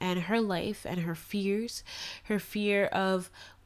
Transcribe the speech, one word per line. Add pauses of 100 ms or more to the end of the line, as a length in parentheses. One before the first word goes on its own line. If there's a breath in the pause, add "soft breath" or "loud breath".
and
her
life
and
her
fears, (420 loud breath)
her
fear
of (360 loud breath)